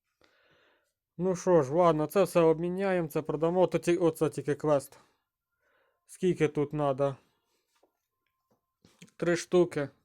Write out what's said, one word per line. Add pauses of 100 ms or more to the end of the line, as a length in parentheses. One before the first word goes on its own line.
(1160)
Ну
що
ж,
ладно,
це
все
обміняємо,
це
продамо.
То
ті-,
оце
тільки
квест. (1080)
Скільки
тут
надо? (2000)
Три
штуки (160)